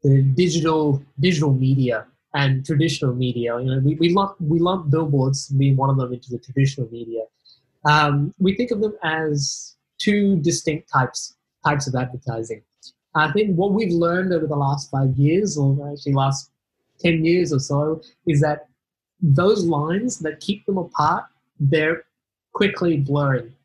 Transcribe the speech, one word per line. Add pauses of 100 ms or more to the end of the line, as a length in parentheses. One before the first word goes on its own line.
the
digital, (160)
digital
media (260)
and
traditional
media.
You
know,
we,
we
lump,
we
lump
billboards,
being
one
of
them,
into
the
traditional
media. (640)
Um,
we
think
of
them
as (220)
two
distinct
types, (300)
types
of
advertising. (520)
I
think
what
we've
learned
over
the
last
five
years,
or
actually
last (500)
ten
years
or
so, (260)
is
that (520)
those
lines
that
keep
them
apart, (340)
they're (500)
quickly
blurring. (120)